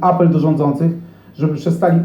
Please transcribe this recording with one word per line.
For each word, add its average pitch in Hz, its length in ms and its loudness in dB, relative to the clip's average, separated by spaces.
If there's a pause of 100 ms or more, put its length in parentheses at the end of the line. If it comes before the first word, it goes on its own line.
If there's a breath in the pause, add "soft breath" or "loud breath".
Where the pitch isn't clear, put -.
apel 175 280 2
do 151 100 2
rządzących, 147 520 0 (440 loud breath)
żeby 151 200 -2
przestali 170 500 0